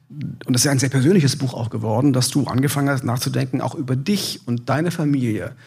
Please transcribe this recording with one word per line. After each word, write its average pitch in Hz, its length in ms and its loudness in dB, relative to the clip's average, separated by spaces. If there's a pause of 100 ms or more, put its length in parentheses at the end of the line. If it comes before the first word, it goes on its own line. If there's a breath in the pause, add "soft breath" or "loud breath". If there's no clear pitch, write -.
und - 380 -10
das 123 140 2
ist - 40 2
ja 143 60 2
ein 135 80 4
sehr 135 100 2
persönliches 139 460 4
Buch 131 180 -4
auch 113 160 -6
geworden, 113 440 2
dass 127 160 2
du 139 160 2
angefangen 139 440 0
hast 135 140 0
nachzudenken, 131 560 -2
auch - 160 -4
über 131 220 -2
dich 196 480 -2
und 120 240 -4
deine 156 200 0
Familie, 135 600 0 (160 loud breath)